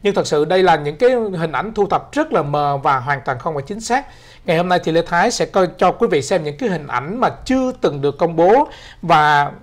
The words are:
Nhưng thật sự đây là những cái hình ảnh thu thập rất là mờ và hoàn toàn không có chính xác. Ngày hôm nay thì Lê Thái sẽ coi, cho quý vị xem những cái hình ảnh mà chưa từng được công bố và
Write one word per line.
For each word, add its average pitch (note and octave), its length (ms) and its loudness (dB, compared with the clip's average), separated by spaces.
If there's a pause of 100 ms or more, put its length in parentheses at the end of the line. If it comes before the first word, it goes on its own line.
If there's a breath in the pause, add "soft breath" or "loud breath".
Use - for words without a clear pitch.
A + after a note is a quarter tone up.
Nhưng G3+ 120 0
thật F3 120 0
sự D3+ 180 2
đây F#3 180 2
là E3+ 140 4
những D3 200 -6
cái B3 140 4
hình F#3 420 -2
ảnh E3+ 220 -4
thu G3+ 120 0
thập E3+ 260 -4
rất D#4 200 -2
là F3 100 0
mờ C#3+ 340 -2
và C#3 220 0
hoàn C3 260 -4
toàn C3 140 -4
không D#3+ 160 -6
có C#3 60 -4
chính G3+ 200 -10
xác. B3+ 260 -2 (380 loud breath)
Ngày E3+ 120 0
hôm F3 120 0
nay F3+ 160 2
thì E3 80 -2
Lê E3 100 2
Thái F3 280 0
sẽ E3+ 160 -4
coi, F#3+ 200 2 (120)
cho F#3 140 4
quý A#3 180 0
vị D3 120 2
xem F3 220 -2
những D3 120 -8
cái A#3+ 120 -4
hình D#3 180 -4
ảnh C3+ 340 -6
mà G3+ 80 2 (160)
chưa C4 360 0
từng D3 200 -2
được C#3 180 -2
công E3+ 180 -2
bố G3+ 320 4 (340 loud breath)
và D3+ 500 4 (100)